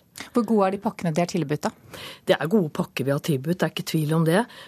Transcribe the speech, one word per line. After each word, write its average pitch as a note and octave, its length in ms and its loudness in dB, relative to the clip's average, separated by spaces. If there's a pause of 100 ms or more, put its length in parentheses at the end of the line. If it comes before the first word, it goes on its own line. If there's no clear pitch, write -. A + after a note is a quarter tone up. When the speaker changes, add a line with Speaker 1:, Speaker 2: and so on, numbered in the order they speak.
(340)
Speaker 1:
Hvor A#3+ 100 2
gode G#3 220 4
er F#3+ 60 2
de G3 60 -6
pakkene F3+ 360 -4
de F3 80 2
har E3+ 40 2
tilbudt, D3+ 360 -4
da? A3+ 80 -2 (560)
Speaker 2:
Det F#3 120 4
er - 80 -2
gode E3+ 240 2
pakker - 360 -4
vi C#3 40 0
har C#3 100 0
tilbudt, D#3 360 -2
det - 60 0
er D#3 80 0
ikke - 160 -8
tvil D#3 260 0
om E3 140 2
det. F#3+ 200 4 (220)